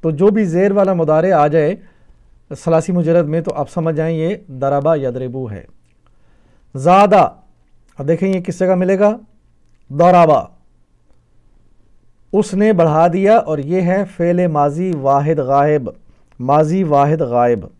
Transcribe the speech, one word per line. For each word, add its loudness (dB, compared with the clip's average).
तो 0
जो 2
भी 0
ज़ेर 0
वाला 2
मुदारे 0
आ 2
जाए 0
सलासी -2
मुजरद 0
में -4
तो -8
आप -6
समझ -4
जाएं -4
ये -6
दरबा -2
यदरिबु -6
है। -14
ज़ादा, 4
अब -8
देखें -2
ये -4
किस -10
जगह 0
मिलेगा? 0
दौराबा, 4
उसने 0
बढ़ा 2
दिया, 2
और -4
ये -2
है 0
फ़ेल -2
माजी -2
वाहिद 0
गायब, 0
माजी 0
वाहिद 0
गायब। 0